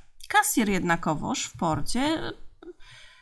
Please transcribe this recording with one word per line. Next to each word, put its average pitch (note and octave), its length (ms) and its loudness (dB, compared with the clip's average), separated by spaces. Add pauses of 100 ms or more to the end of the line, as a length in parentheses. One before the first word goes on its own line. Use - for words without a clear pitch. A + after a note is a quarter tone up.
(280)
Kasjer D4+ 420 4
jednakowoż E3+ 760 0
w - 120 -14
porcie A#3 760 0 (880)